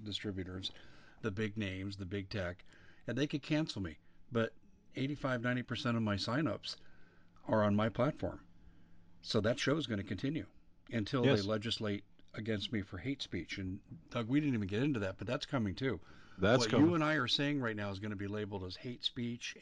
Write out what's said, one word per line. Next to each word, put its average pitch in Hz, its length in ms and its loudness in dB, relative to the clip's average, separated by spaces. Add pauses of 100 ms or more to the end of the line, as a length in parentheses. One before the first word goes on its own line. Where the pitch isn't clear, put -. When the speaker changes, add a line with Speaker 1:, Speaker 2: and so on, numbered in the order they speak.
Speaker 1:
distributors, 95 680 -4 (520)
the 110 80 0
big 104 260 -2
names, 98 400 -4
the 95 80 -6
big 98 240 -4
tech, 90 340 -4 (440)
and 120 100 -2
they 143 80 2
could 147 160 -4
cancel 156 400 0
me. 80 160 -6 (340)
But 113 220 2 (420)
eighty-five, 135 460 -2
ninety 123 220 0
percent 117 340 0
of 113 60 2
my 104 140 2
signups 117 580 0 (720)
are 107 160 6
on 104 120 6
my 107 140 4
platform. - 520 0 (840)
So - 180 2
that 110 160 4
show 143 200 2
is 147 100 -2
gonna 98 160 0
continue 131 420 -2 (460)
until 120 340 2
Speaker 2:
Yes. 127 160 6
Speaker 1:
they 98 60 0
legislate 107 560 -2 (320)
against 107 360 -2
me 107 100 0
for 92 180 -8
hate 135 240 -4
speech. - 340 -6
And, 92 220 -4 (320)
Doug, 117 180 -4
we 143 100 6
didn't 147 140 2
even 104 140 2
get 107 160 0
into 139 160 2
that, 95 180 -2
but - 80 -6
that's 127 220 -4
coming 107 260 0
too. 113 260 -2 (380)
Speaker 2:
That's 110 220 6
Speaker 1:
What 113 100 2
Speaker 2:
coming. 135 180 8
Speaker 1:
you 175 80 6
and 156 80 4
I 151 120 4
are 127 120 2
saying 143 320 2
right 113 160 0
now 101 140 -2
is 95 100 -6
gonna 107 160 -4
be 98 120 -4
labeled 101 360 -4
as 92 120 -8
hate - 280 -10
speech 120 580 -4